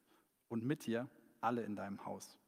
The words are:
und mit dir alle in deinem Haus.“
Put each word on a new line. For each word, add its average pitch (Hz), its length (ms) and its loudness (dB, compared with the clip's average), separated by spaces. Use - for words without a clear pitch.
und 117 140 0
mit 143 240 0
dir 117 220 2
alle 120 240 4
in 104 100 -2
deinem 101 320 -4
Haus.“ 98 420 -8